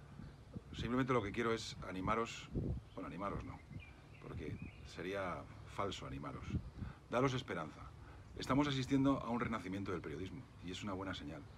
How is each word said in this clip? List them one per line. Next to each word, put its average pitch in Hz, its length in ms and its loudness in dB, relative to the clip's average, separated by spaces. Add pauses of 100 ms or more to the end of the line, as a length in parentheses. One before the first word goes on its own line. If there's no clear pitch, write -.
(720)
Simplemente 123 400 4
lo 117 100 8
que 101 80 0
quiero 113 220 4
es - 240 -2 (100)
animaros, 101 640 2 (440)
bueno, - 140 -6
animaros 95 380 -2
no, - 120 -6 (640)
porque - 360 -4 (280)
sería 90 520 -2 (380)
falso - 300 0
animaros. - 400 -6 (640)
Daros 127 240 6
esperanza. 87 460 -2 (580)
Estamos 143 300 6
asistiendo 135 520 6
a - 100 -2
un 117 100 4
renacimiento 98 540 0
del 82 80 0
periodismo, 80 400 -4 (240)
y 90 60 -4
es 92 120 -4
una 104 80 0
buena 95 220 0
señal. 76 280 -4 (160)